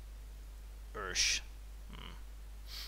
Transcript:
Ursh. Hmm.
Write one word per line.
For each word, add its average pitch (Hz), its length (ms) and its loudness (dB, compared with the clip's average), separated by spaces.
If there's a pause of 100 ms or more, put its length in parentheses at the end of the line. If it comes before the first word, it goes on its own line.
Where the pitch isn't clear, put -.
(960)
Ursh. 95 460 8 (520)
Hmm. - 200 -4 (760)